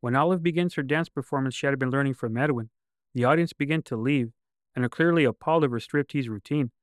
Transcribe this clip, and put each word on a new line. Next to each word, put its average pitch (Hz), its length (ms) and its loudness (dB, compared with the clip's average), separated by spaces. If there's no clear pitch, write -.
When 123 160 0
Olive 170 260 2
begins 175 320 0
her 151 80 -2
dance 151 280 0
performance 135 440 -4
she - 120 -4
had 139 120 0
been 131 120 0
learning 139 240 0
from 117 240 -4
Edwin, 127 320 0
the 123 100 0
audience 165 280 2
begin 151 300 -4
to - 140 -6
leave 123 340 0
and 127 80 -2
are 123 60 0
clearly 165 360 4
appalled 156 380 0
of 135 100 2
her 117 60 -2
striptease 139 500 -4
routine 120 420 -4